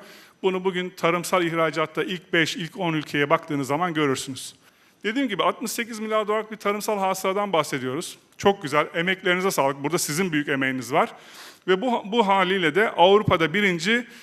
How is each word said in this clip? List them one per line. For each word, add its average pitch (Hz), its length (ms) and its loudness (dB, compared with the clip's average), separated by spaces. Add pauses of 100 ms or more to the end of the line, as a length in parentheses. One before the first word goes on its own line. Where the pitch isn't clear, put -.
(420)
Bunu 190 220 0
bugün 180 260 -4
tarımsal 175 540 0
ihracatta 160 600 0
ilk 180 280 -8
beş, 165 240 2
ilk 180 220 -10
on 175 140 -2
ülkeye 147 380 0
baktığınız 147 380 -2
zaman 165 260 -2
görürsünüz. 139 600 -2 (500)
Dediğim 240 240 -2
gibi 175 140 -4
altmış 202 280 -2
sekiz 233 280 -6
milyar 214 300 -2
dolarlık 214 220 -2
bir 220 60 -12
tarımsal 208 420 -2
hasıladan 190 540 -2
bahsediyoruz. 143 680 -2 (200)
Çok 202 240 2
güzel, 147 320 2
emeklerinize 185 560 0
sağlık. 139 320 0
Burada 151 160 0
sizin 165 340 -2
büyük 147 160 0
emeğiniz 131 440 -2
var. 202 200 2 (560)
Ve 185 120 4
bu, 233 240 0
bu 214 220 2
haliyle 185 480 2
de 214 160 2
Avrupa'da 180 640 4
birinci, 208 520 0 (160)